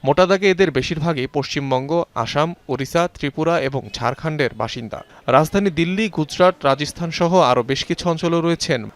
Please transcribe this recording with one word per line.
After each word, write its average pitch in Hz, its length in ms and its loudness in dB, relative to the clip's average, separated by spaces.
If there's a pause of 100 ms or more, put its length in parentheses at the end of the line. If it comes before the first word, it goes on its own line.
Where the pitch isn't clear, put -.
মোটা 143 220 4
দাগে 190 240 2
এদের 185 220 4
বেশিরভাগই 143 600 -2
পশ্চিমবঙ্গ, 139 580 -2 (240)
আসাম, 143 340 -2 (200)
ওড়িশা, 135 380 0
ত্রিপুরা 156 540 -2
এবং 135 200 -4 (120)
ঝাড়খণ্ডের 139 600 -2
বাসিন্দা। 113 460 -8 (280)
রাজধানী 160 420 4
দিল্লি, 175 400 0
গুজরাট, 180 460 2 (100)
রাজস্থান 147 460 0
সহ 170 200 0 (200)
আরও 123 120 4
বেশ 135 220 -2
কিছু - 240 -4
অঞ্চলেও 170 320 0
রয়েছেন 165 380 0 (160)